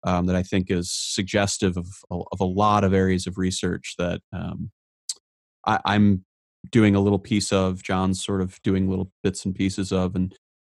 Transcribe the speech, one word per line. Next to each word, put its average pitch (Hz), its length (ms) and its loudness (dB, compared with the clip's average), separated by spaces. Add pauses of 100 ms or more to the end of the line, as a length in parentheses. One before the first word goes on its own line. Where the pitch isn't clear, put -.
um, 90 240 0
that 92 80 2
I 90 80 0
think 92 260 -2
is 90 220 -2
suggestive 98 840 -2
of, 87 100 -8 (240)
of 90 280 -8
a 95 60 0
lot 104 380 2
of 95 100 4
areas 95 320 2
of 92 140 -8
research 92 580 -4
that, 87 240 -4 (120)
um, 87 360 -8 (960)
I, 107 200 2
I'm 101 400 4 (460)
doing 107 240 6
a 98 40 4
little 101 200 2
piece 104 340 -2
of, 92 300 0
John's 95 400 -2
sort 98 180 -2
of 92 220 -6
doing 95 260 2
little 92 220 -4 (120)
bits 95 220 -2
and 95 100 -4
pieces 95 360 -2
of, 92 240 0
and 92 200 -2 (380)